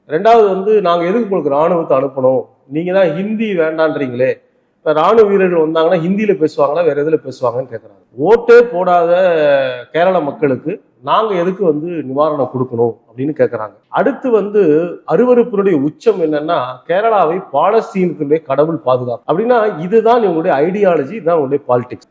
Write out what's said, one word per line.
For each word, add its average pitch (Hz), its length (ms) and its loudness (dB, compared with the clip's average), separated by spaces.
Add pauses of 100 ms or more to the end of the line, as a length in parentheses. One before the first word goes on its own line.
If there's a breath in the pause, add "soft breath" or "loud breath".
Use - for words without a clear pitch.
ரெண்டாவது 208 400 4
வந்து, 196 340 0
"நாங்க 175 220 0
எதுக்கு 196 320 -2
உங்களுக்கு 147 140 -2
ராணுவத்தை 160 480 0
அனுப்பணும், 131 440 0 (260)
நீங்க 165 260 -6
தான் 185 220 2
ஹிந்தி 208 420 -4
வேண்டான்றீங்களே, 147 760 -2 (440)
இப்ப 156 160 -2
ராணுவ 202 340 4
வீரர்கள் 180 440 0
வந்தாங்கன்னா 160 320 0
ஹிந்தியில 190 420 0
பேசுவாங்களா, 151 400 -2
வேற 143 180 0
எதுல 151 260 -2
பேசுவாங்கன்னு?" 127 420 -6
கேக்குறாங்க. 113 580 -8
ஓட்டே 233 320 6
போடாத 175 520 0 (800)
கேரள 180 280 2
மக்களுக்கு 143 680 -4 (160)
நாங்க 196 320 0
எதுக்கு 185 300 -2
வந்து 151 220 0
நிவாரணம் 147 680 -2
கொடுக்கணும் 120 420 -2 (120)
அப்படின்னு 131 300 -6
கேக்குறாங்க. 113 340 -2 (160)
அடுத்து 240 440 -2
வந்து 208 300 0 (460)
அருவருப்பினுடைய 202 760 2
உச்சம் 190 400 -2
என்னன்னா, 151 420 -2 (240)
கேரளாவை 185 560 0 (100)
பாலஸ்தீனத்தினுடைய 160 880 0
கடவுள் 147 340 -2
பாதுகாப்பு 127 580 -4
அப்படின்னா, 214 460 0
இதுதான் 220 440 2
இவங்களுடைய 165 320 0
ஐடியாலஜி, 170 560 0
இதுதான் 170 280 -2
இவங்களுடைய 143 280 -2
பாலிடிக்ஸ். 120 440 -4